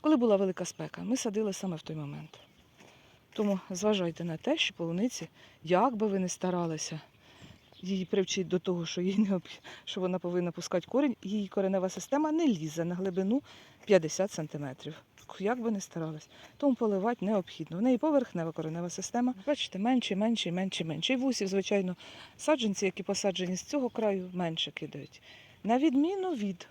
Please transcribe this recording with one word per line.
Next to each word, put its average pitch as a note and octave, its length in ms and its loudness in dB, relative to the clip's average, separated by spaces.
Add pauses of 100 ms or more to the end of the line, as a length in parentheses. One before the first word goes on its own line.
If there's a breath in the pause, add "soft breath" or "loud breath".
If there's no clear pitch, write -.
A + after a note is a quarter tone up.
коли D4+ 140 6
була A#3 200 6
велика F#3 300 0
спека. E3 360 -10
Ми G#3+ 160 -2
садили G#3+ 360 -2
саме F#3 220 -4
в D#3 60 -10
той D#3+ 140 -10
момент. D3 440 -10 (960 loud breath)
Тому G3+ 260 0 (100)
зважайте F#3 540 0
на E3 140 -4
те, D#4 200 0
що - 160 0
полуниці, F3 540 -2 (360 loud breath)
як F#3+ 320 4
би G#3+ 120 0
ви G3 120 2
не F#3 100 0
старалися E3+ 720 -2 (800 loud breath)
її F#3 240 -2
привчити F#3 440 0
до F3+ 100 2
того, F3 260 -2
що F3+ 160 -4
їй F#3+ 140 0
необх-, G3 440 2 (260 loud breath)
що - 160 -6
вона F3+ 180 0
повинна F3 320 0
пускати - 380 -4
корінь, C4 340 2
її G3+ 240 -2
коренева F#3+ 420 0
система D4 420 -2
не D#4+ 160 2
лізе D#3+ 380 0
на F3 100 -2
глибину F#3+ 460 0 (440 loud breath)
п'ятдесят F#3 460 4
сантиметрів. D3 640 -8 (440)
Як A3+ 220 -2
би A3+ 100 0
не G3 100 -2
старались. D#3+ 480 -8 (280 loud breath)
Тому C#4 180 4
поливати G#3 500 0
необхідно. F3 520 -2
В G3 40 0
неї B3+ 160 4
поверхнева B3 540 2
коренева E3 380 -4
система. B3 440 -2 (140)
Бачите, C#4 320 -4
менше, A#3 360 2
менше, G#3 360 0
менше, F3+ 320 -2
менше. D#3+ 300 0
І - 20 4
вусів, B3 320 0
звичайно, F#3+ 480 0 (420 loud breath)
саджанці, A3+ 480 0
які F#3 180 -2
посаджені F#3 520 0
з - 80 -8
цього C4 260 0
краю, G3 440 -2
менше E3 380 -2
кидають. - 500 -12 (420 loud breath)
На A#3 160 4
відміну E4 540 4
від G3+ 380 -4